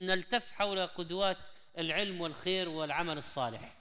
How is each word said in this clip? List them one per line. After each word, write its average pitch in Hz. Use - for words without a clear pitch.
نلتف 190
حول 196
قدوات 180
العلم 170
والخير 180
والعمل 156
الصالح. 123